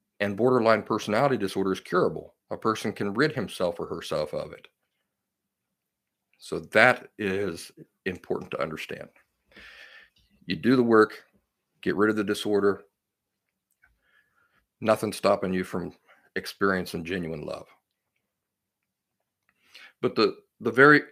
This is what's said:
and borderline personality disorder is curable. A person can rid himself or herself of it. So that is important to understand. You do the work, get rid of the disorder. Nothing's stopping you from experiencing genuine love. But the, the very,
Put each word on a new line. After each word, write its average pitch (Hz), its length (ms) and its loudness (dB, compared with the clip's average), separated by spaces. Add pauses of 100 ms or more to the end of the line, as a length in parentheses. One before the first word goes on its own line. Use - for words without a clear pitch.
(200)
and 101 180 -4
borderline 113 460 4
personality 117 540 0
disorder 98 360 -2
is 92 60 -6
curable. - 560 -2 (160)
A 110 60 -8
person 110 360 -2
can 104 200 -6
rid 147 180 0
himself 90 480 -4
or 82 80 -6
herself 78 460 -6
of 76 200 -8
it. - 140 -20 (1700)
So - 220 -10
that 117 480 4 (100)
is 95 540 -4 (340)
important - 460 -6
to - 100 -6
understand. - 480 -10 (1400)
You - 120 -4
do 120 180 2
the 127 80 4
work, 110 400 4 (580)
get 85 140 -2
rid 107 160 2
of 107 60 -2
the 107 60 0
disorder. 101 600 0 (2000)
Nothing's 110 380 0
stopping 98 360 0
you 92 100 0
from 90 300 -8 (420)
experiencing 92 720 -4
genuine 82 360 -6
love. - 260 -12 (2250)
But 123 140 -2
the, 107 200 2 (240)
the 110 120 -4
very, 139 300 8 (100)